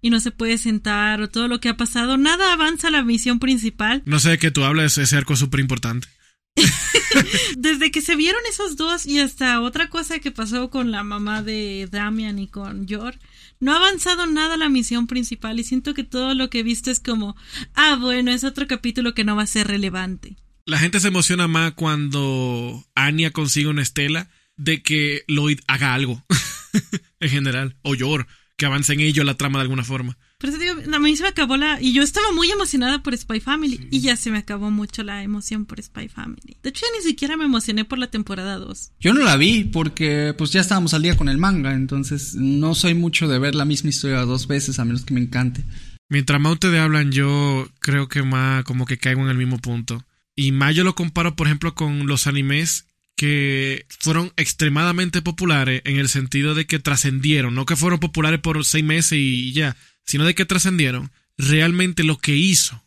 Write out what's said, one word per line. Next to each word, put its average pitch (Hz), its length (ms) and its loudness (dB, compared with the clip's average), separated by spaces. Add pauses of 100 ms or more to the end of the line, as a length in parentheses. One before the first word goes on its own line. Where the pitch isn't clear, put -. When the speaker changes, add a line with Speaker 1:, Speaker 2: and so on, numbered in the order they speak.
Speaker 1:
y 233 100 0
no 233 100 4
se 233 100 -2
puede 226 280 -2
sentar, 214 600 0
o 214 80 -4
todo 233 200 -2
lo 240 100 -2
que 240 100 -2
ha 233 80 0
pasado, 240 400 0
nada 349 360 4
avanza 330 360 2
la 302 140 2
misión 233 380 2
principal. 240 680 0
Speaker 2:
No 147 140 2
sé 156 100 4
de 165 80 4
qué 160 140 2
tú 139 100 2
hablas, 151 340 2
ese 143 200 2
arco 143 160 0
es 127 80 2
súper 139 180 0
importante. 123 480 -2 (480)
Speaker 1:
<laughs> - 1040 2
Desde 302 320 2
que 320 100 -2
se 330 140 0
vieron 330 340 0
esos 381 280 -4
dos 330 300 -2
y 285 120 0
hasta 254 420 0
otra 311 280 -2
cosa 330 320 -6
que 285 100 -6
pasó 240 400 -4
con 247 220 -2
la 208 100 -4
mamá 208 400 -4
de 208 480 -6
Damian 208 480 -4
y 196 80 -6
con 196 400 -10
Yor, 214 320 -8 (400)
no 262 140 2
ha 311 40 4
avanzado 359 500 2
nada 311 300 0
la 320 120 0
misión 240 400 0
principal 233 500 -6
y 233 60 -4
siento 262 300 -2
que 277 100 -6
todo 254 300 -2
lo 262 140 -2
que 247 120 -2
he - 20 -2
visto 233 300 -2
es 233 80 0
como, 214 360 -4 (380)
ah, 294 260 6
bueno, 247 300 0
es 247 140 -2
otro 269 240 -4
capítulo 240 460 -2
que 220 100 -2
no 208 100 0
va 208 80 0
a 214 40 0
ser 208 200 0
relevante. 190 680 -6 (280)
Speaker 2:
La 156 140 0
gente 175 220 2
se 196 80 2
emociona 180 400 2
más 160 240 2
cuando 135 1120 -2 (100)
Anya 151 380 2
consigue 147 360 0
una 147 140 0
estela 151 460 -2 (280)
de 151 260 -2
que 147 460 0
Lloyd 147 380 2
haga 131 280 2
algo 127 340 -2
<laughs> - 920 -4
en 160 100 0
general, 135 520 -2
o 143 120 0
Yor, 131 320 -2 (300)
que 147 100 -2
avance 143 260 2
en 143 80 0
ello 151 220 2
la 139 140 0
trama 139 240 -2
de - 20 0
alguna 131 220 -2
forma. 123 340 -6 (180)
Speaker 1:
Pero 269 160 -4
eso 311 80 -6
digo, 330 340 -4
a 302 40 2
mí 302 180 4
se 311 60 -4
me 381 80 2
acabó 277 260 0
la, 294 240 0
y 254 120 2
yo 269 100 4
estaba 403 300 0
muy 339 180 2
emocionada 285 540 0
por 269 120 -2
Spy 226 240 -6
Family, 277 380 -2
Speaker 2:
Sí. 127 140 -16
Speaker 1:
y 262 80 2
ya 247 160 0
se 233 140 -6
me 214 80 -2
acabó 208 320 -6
mucho 208 340 -4
la 202 180 -10
emoción 208 420 -6
por 214 180 -16
Spy - 260 -14
Family. - 540 -16
De 262 80 -6
hecho, 269 160 -8
ya 466 120 -4
ni 339 100 -2
siquiera 302 280 -2
me 320 80 -2
emocioné 226 400 0
por 254 140 -8
la 247 120 -4
temporada 196 460 -6
dos. 190 340 -14 (100)
Speaker 3:
Yo 190 140 4
no 294 80 4
la 180 140 6
vi 202 280 4
porque, 151 720 0
pues, 151 160 -2
ya 190 80 4
estábamos 185 320 2
al 156 100 2
día 170 140 4
con 147 120 4
el 135 100 2
manga, 165 340 2
entonces 139 640 -4
no 143 400 2
soy 170 200 2
mucho 170 340 0
de 131 100 2
ver 139 160 0
la 147 100 0
misma 147 260 0
historia 135 320 0
dos 127 260 -2
veces, 139 320 -2
a 120 40 0
menos 120 200 0
que 139 100 -2
me 123 60 2
encante. 123 440 0 (440)
Speaker 2:
Mientras 143 320 2
más 151 140 4
ustedes 165 260 2
hablan, 151 320 2
yo 139 560 2 (120)
creo 139 280 0
que 139 140 -2
más 131 420 0
como 127 220 -2
que 123 120 -4
caigo 131 240 0
en 135 80 0
el 127 80 0
mismo 127 200 0
punto. 120 460 -6 (320)
Y 135 160 2
más 139 220 4
yo 175 100 4
lo 180 100 2
comparo, 170 420 -2
por 160 120 0
ejemplo, 151 260 0
con 147 320 -2
los 139 220 0
animes 143 580 0 (300)
que 139 680 0 (140)
fueron 165 380 0
extremadamente 165 840 0
populares 156 640 0
en 139 120 0
el 139 120 0
sentido 139 460 0
de 156 120 -2
que 160 120 -2
trascendieron, 135 800 0
no 131 100 -2
que 170 80 0
fueron 165 240 2
populares 160 400 0
por 156 260 -2
seis 156 200 2
meses 156 340 2
y 127 340 0
ya, 143 240 0 (300)
sino 143 180 0
de 175 120 2
que 190 80 2
trascendieron. 156 640 0 (260)
Realmente 165 680 2
lo 156 140 2
que 143 180 0
hizo 160 500 2